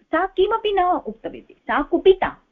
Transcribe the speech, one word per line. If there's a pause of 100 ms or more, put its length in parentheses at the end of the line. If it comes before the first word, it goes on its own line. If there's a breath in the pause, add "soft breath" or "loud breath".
सा
किमपि
न
उक्तवती,
सा
कुपिता,